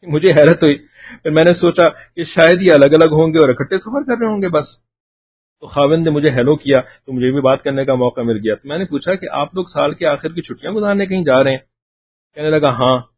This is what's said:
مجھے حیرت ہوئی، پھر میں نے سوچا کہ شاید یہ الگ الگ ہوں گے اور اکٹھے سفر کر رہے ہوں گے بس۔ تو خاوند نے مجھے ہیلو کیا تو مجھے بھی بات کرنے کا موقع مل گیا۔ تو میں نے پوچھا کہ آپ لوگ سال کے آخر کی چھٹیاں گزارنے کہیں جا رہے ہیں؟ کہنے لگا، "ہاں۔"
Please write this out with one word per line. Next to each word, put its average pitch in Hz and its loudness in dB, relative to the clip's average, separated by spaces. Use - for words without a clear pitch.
مجھے 170 0
حیرت 151 4
ہوئی، 143 2
پھر 160 -4
میں 156 2
نے 175 4
سوچا 170 0
کہ - -10
شاید 175 2
یہ 180 4
الگ 143 6
الگ 156 4
ہوں 160 2
گے 165 0
اور 147 6
اکٹھے 139 -2
سفر 254 -6
کر 240 -4
رہے 233 -2
ہوں 214 -4
گے 185 -4
بس۔ 151 -2
تو - -20
خاوند 151 0
نے 160 0
مجھے 147 0
ہیلو 127 0
کیا 139 0
تو 135 -14
مجھے 127 -2
بھی 143 -2
بات 131 0
کرنے 135 -4
کا 135 -2
موقع 127 -2
مل 117 -2
گیا۔ 107 -4
تو 135 -16
میں 151 -8
نے 190 -6
پوچھا 170 -6
کہ 185 -10
آپ 143 -8
لوگ 185 -6
سال 147 -4
کے 170 -6
آخر 156 -4
کی 170 -10
چھٹیاں 147 -14
گزارنے 202 -2
کہیں 190 -4
جا 135 2
رہے 135 0
ہیں؟ 131 -4
کہنے 151 -6
لگا، 151 0
"ہاں۔" 127 0